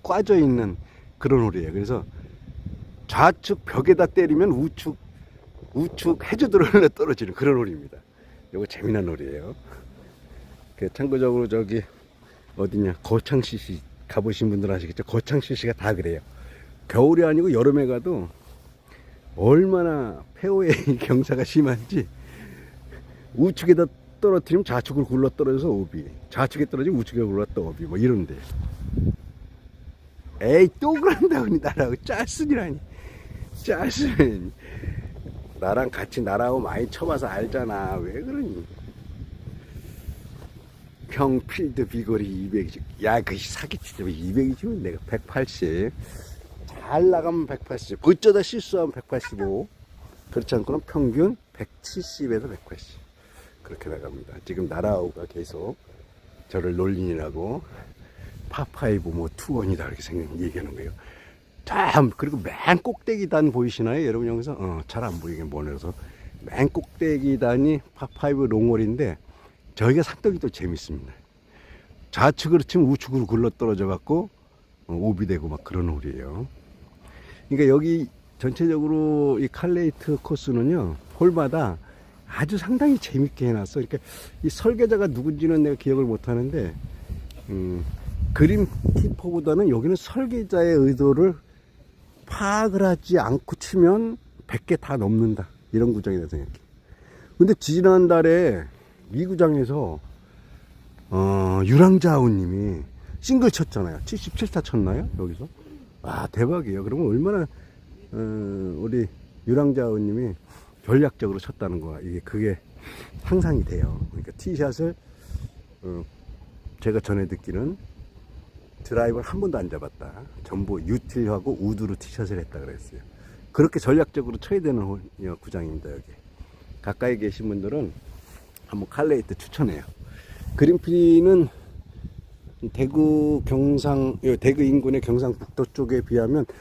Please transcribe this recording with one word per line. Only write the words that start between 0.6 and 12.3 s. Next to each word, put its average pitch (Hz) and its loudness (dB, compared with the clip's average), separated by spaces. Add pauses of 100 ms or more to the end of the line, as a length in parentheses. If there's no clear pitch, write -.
그런 135 4
홀이에요. 87 -2
그래서 101 -2 (1080)
좌측 - 2
벽에다 160 4
때리면 170 4
우측, 151 -4 (800)
우측 165 -2
해저드로 214 6
<laughs> 120 0
흘러 190 10
떨어지는 120 -2
그런 139 2
홀입니다. 80 -6 (560)
요거 98 -4
재미난 107 -4
홀이에요. 76 -10 (1200)
그 95 -4
참고적으로 127 2
저기 110 -2 (760)